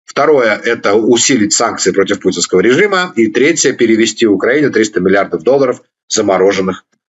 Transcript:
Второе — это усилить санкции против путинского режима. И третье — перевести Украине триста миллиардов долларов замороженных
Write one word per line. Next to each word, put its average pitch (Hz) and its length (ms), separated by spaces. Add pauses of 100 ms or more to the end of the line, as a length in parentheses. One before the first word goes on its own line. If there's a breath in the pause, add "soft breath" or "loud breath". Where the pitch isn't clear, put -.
Второе — 131 600
это 117 320
усилить 113 580
санкции 98 380
против 98 300
путинского 90 380
режима. 180 560
И 113 120
третье — 135 460
перевести 113 520
Украине 117 440
триста 110 300
миллиардов 95 440
долларов 127 380 (280)
замороженных 95 760 (300)